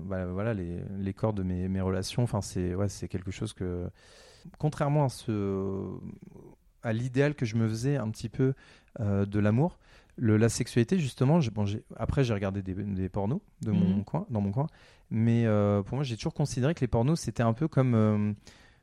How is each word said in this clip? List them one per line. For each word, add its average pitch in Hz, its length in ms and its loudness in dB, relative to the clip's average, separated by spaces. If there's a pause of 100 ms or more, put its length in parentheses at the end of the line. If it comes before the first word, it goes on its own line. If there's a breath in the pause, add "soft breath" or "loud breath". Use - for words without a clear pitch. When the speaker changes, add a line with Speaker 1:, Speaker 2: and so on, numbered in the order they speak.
Speaker 1:
bah, 92 220 -4
voilà, 98 280 -4
les, 87 260 -6 (200)
les 98 140 -2
corps 110 200 -2
de 98 100 -4
mes, 92 260 -2
mes 95 120 -2
relations. 92 420 -2
Enfin, 110 180 0
c'est, 90 340 -4
ouais, 101 140 0
c'est 95 180 -10
quelque 90 240 -6
chose 107 220 -6
que, 90 340 -6 (720 loud breath)
contrairement 151 480 0
à 131 40 0
ce, 98 720 -2 (1000)
à 117 100 -2
l'idéal 131 420 0
que 131 100 -2
je 110 100 -6
me 113 120 2
faisais 117 300 -2
un 110 120 -4
petit 113 200 -8
peu, 131 240 2 (460 soft breath)
euh, 101 260 2
de 101 140 -2
l'amour, 113 380 2 (400 soft breath)
le, 110 200 4
la 113 120 6
sexualité, 120 500 0
justement, 143 400 2
j'ai, 123 120 0
bon, 107 140 -2
j'ai, 101 180 -4 (120)
après, 135 280 0
j'ai 117 100 2
regardé 98 300 -2
des, 92 100 -6
des 95 360 -4
pornos 107 300 -2 (220)
de 110 100 -2
mon 95 260 4
Speaker 2:
Mhm. 104 60 -2
Speaker 1:
coin, 165 260 -4
dans 107 120 0
mon 101 100 0
coin, 135 160 -2 (440 soft breath)
mais, 117 340 4
euh, 104 380 4
pour 107 120 -6
moi, 139 80 -2
j'ai 120 140 -4
toujours - 160 -4
considéré 139 400 0
que - 80 -4
les 127 60 2
pornos, 127 320 2
c'était - 240 -4
un 113 100 4
peu 160 140 -2
comme, 131 260 2
euh, 107 400 4 (500 soft breath)